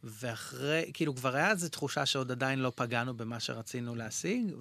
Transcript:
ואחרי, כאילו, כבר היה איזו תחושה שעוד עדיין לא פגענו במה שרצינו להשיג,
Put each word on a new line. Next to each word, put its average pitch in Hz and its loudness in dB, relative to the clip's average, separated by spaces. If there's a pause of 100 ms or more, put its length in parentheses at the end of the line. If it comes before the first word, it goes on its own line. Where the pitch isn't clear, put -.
ואחרי, 127 -2
כאילו, 147 0
כבר 127 2
היה 165 6
איזו 175 2
תחושה 143 0
שעוד 131 2
עדיין 135 2
לא 127 2
פגענו 123 0
במה 117 -4
שרצינו 120 -4
להשיג, 170 0